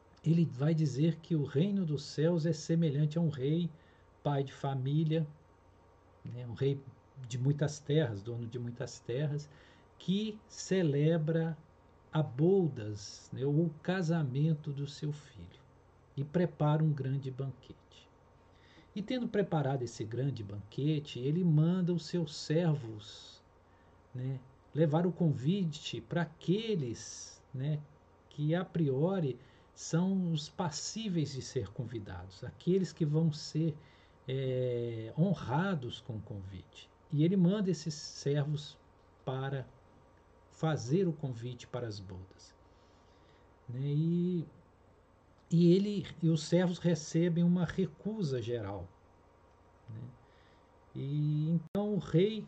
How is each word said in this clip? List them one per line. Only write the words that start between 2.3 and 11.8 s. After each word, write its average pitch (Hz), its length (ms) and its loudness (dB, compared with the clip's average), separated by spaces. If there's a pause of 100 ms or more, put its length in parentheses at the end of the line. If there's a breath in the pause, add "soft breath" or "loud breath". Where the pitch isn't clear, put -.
é 170 80 2
semelhante 156 640 2
a 170 40 2
um 165 80 2
rei, 156 380 0 (540 loud breath)
pai 143 220 0
de 131 100 -8
família, 151 720 0 (960)
né, 123 220 -10
um 117 80 -10
rei 139 260 0 (480)
de 120 120 -4
muitas 143 400 0
terras, 143 420 0
dono 117 240 -6
de 120 140 -8
muitas 120 400 -8
terras, 143 500 -4 (480 loud breath)
que 208 500 -4
celebra 165 1080 2 (560)